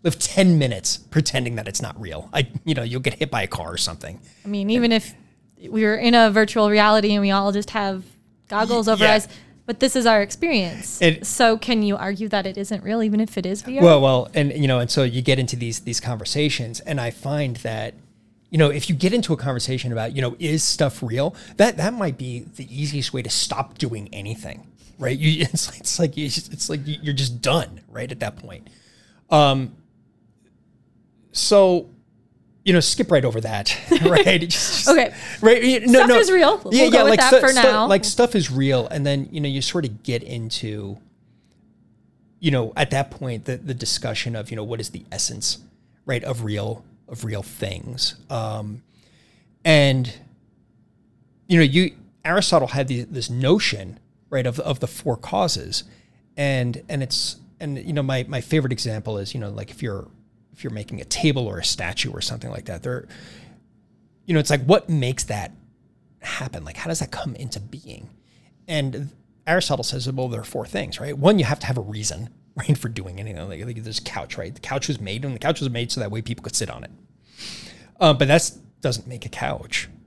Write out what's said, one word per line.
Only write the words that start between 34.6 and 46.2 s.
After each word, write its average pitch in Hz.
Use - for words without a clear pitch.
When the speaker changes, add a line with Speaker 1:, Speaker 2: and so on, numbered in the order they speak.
Speaker 1:
just -
Speaker 2:
Okay. 277
Speaker 1:
Right, 226
you, 254
no, 247
Speaker 2:
Stuff 247
Speaker 1:
no. 240
Speaker 2:
is 339
real. 370
We'll 208
Speaker 1:
Yeah, 262
Speaker 2:
go -
Speaker 1:
yeah, -
Speaker 2:
with -
Speaker 1:
like, 214
Speaker 2:
that 254
Speaker 1:
stu-, 262
Speaker 2:
for 262
Speaker 1:
stu-, 262
Speaker 2:
now. 220
Speaker 1:
like, 196
stuff 240
is 151
real, 131
and 143
then, 139
you 151
know, 143
you 135
sort 160
of 107
get 117
into, 113
you 160
know, 120
at 147
that 135
point, 120
the, 127
the 135
discussion 117
of, 107
you 113
know, 107
what 117
is -
the -
essence, -
right, 123